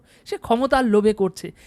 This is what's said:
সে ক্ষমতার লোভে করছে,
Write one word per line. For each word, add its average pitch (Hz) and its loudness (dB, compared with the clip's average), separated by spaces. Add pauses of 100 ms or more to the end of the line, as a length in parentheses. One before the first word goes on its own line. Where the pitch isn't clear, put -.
(260)
সে 415 -8
ক্ষমতার 262 0
লোভে 214 2
করছে, 190 -4 (160)